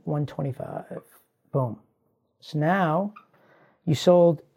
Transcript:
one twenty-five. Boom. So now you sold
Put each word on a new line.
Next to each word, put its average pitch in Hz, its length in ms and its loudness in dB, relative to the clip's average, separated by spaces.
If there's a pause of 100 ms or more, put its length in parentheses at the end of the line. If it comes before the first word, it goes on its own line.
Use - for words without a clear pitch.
one 147 200 -4
twenty-five. - 800 -10 (500)
Boom. 127 260 -4 (600)
So - 180 -8
now 180 540 0 (720)
you 156 100 0
sold 170 460 4 (160)